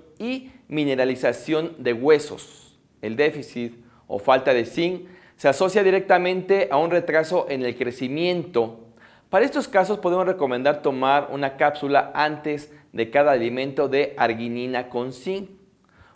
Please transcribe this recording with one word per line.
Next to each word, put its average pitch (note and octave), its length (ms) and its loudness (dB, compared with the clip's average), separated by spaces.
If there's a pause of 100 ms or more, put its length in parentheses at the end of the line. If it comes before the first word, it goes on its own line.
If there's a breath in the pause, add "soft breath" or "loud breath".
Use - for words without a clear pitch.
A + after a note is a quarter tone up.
(180)
y B3+ 340 -8 (180 loud breath)
mineralización C3+ 1120 -2
de B2 120 -2
huesos. - 880 0 (220)
El A2 160 -6
déficit C3+ 680 -4 (240 soft breath)
o G#2 120 -6
falta - 340 4
de A#2+ 120 2
zinc F3 420 -4 (280 loud breath)
se - 140 2
asocia F#3+ 340 2
directamente F#3 880 2
a E3+ 60 4
un E3 140 2
retraso D#3+ 580 0
en C3 160 -2
el A#2+ 100 -4
crecimiento. C3 1120 -2 (420 soft breath)
Para G3 140 4
estos C#4+ 240 -2
casos G3 300 2
podemos F3+ 300 0
recomendar C#3+ 560 0
tomar C3+ 480 2
una C#3 260 -4
cápsula C#3+ 560 2
antes D3 580 -4 (220 loud breath)
de A2+ 160 -2
cada D3 220 4
alimento C3+ 580 0
de C3+ 260 0
arginina A#2+ 720 -2
con B2+ 240 -6
zinc. F#3+ 380 -8 (680 soft breath)